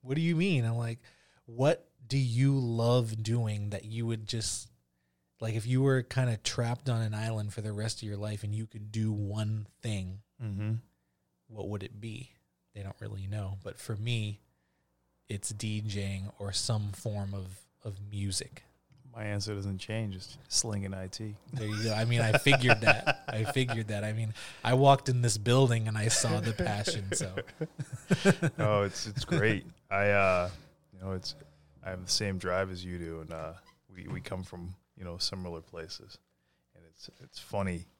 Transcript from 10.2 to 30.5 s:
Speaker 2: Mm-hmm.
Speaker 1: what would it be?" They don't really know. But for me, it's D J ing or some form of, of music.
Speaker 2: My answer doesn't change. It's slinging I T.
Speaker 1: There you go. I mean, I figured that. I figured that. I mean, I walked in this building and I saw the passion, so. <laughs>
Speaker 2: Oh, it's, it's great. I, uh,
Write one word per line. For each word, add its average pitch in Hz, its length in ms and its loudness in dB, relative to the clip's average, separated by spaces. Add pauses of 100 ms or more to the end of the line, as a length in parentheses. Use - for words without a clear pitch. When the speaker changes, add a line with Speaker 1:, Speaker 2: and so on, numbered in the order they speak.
Speaker 2:
Mm-hmm. 107 340 -2 (680)
Speaker 1:
what 107 240 -8
would 104 140 -4
it 101 180 -14
be?" 113 300 -10 (420)
They 104 80 -12
don't 98 180 -10
really 101 280 -8
know. 98 360 -6
But - 160 -12
for - 160 -6
me, 107 460 -2 (880)
it's 98 200 -4
D 107 320 -4
J 98 340 -4
ing 98 240 -6
or 98 140 -6
some 104 380 -2
form 101 440 -6
of, 92 240 -10 (240)
of 101 260 -10
music. 101 540 -6 (500)
Speaker 2:
My 113 100 -10
answer 104 320 -4
doesn't 98 220 -4
change. 107 400 -4
It's - 200 -14 (120)
slinging 101 440 0
I 95 140 -8
T. 107 300 -10 (160)
Speaker 1:
There 110 140 -4
you 107 180 -2
go. 110 80 2
I 110 100 2
mean, 117 160 4
I 113 180 6
figured 123 440 6
that. - 480 4
I 110 160 0
figured 123 420 0
that. 104 160 -2
I 107 80 -2
mean, 110 220 -2 (280)
I 120 120 4
walked 139 340 8
in 123 140 4
this 113 160 4
building 117 500 6
and 110 100 -2
I 107 120 2
saw 110 320 2
the 113 100 0
passion, 104 640 -2
so. 95 260 -2
<laughs> - 1200 0
Speaker 2:
Oh, 107 220 4
it's, 101 260 -2
it's 104 160 -6
great. 110 420 2 (240)
I, 101 200 2
uh, 95 400 4 (420)